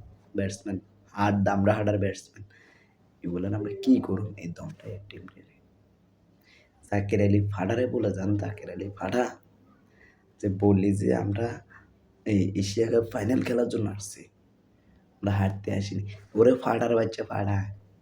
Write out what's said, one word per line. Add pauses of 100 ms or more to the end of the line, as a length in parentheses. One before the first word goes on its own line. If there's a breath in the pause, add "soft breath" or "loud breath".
(360)
ব্যাটসম্যান, (320)
হাড়
দামড়া
হাডার
ব্যাটসম্যান, (800 soft breath)
এগুলো
আমরা (100)
কী
করুম
এই
দমটা,
এই (100)
টিম
নিয়ে? (1400 soft breath)
জাকির
আলী
ফাডারে
বলে
যান,
জাকির
আলী
ফাডা, (1040 soft breath)
যে (120)
বললি
যে
আমরা (640 loud breath)
এই
এশিয়া
কাপ
ফাইনাল
খেলার
জন্য
আসছি, (960 soft breath)
আমরা
হারতে
আসিনি। (280 loud breath)
ওরে
ফাডার
বাচ্চা
ফাডা, (280)